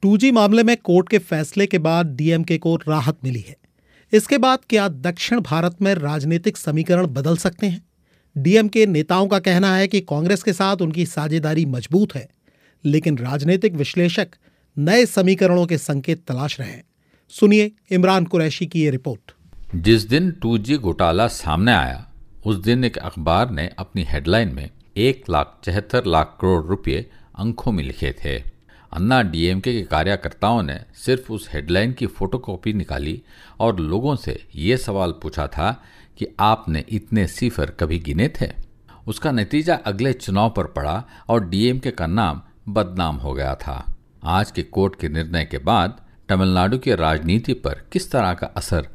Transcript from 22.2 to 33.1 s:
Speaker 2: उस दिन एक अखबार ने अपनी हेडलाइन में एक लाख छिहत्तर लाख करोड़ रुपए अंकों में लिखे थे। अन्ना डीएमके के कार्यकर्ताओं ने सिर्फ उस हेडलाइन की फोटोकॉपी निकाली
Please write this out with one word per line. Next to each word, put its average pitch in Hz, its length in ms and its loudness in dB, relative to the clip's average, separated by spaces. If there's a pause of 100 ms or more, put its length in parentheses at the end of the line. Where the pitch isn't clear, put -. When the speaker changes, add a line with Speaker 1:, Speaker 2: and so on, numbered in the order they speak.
Speaker 2:
उस 104 100 0
दिन 117 280 0
एक 120 140 -2
अखबार 85 520 0
ने 82 280 -4
अपनी 95 260 -6
हेडलाइन 85 440 0
में 67 220 -8 (280)
एक 127 320 0
लाख 76 360 -2
छिहत्तर 101 400 -2
लाख 80 360 2
करोड़ 90 240 2
रुपए 80 400 -4 (340)
अंकों 113 320 -4
में 87 120 -2
लिखे 67 320 -6 (100)
थे। 67 320 -6 (360)
अन्ना 117 280 2
डीएमके 92 520 0
के 113 80 -4
कार्यकर्ताओं 98 840 -2
ने 69 160 -8 (140)
सिर्फ 127 380 -4
उस 107 220 -10
हेडलाइन 87 400 -2
की 123 120 -6
फोटोकॉपी 98 680 -6
निकाली 78 480 -6 (380)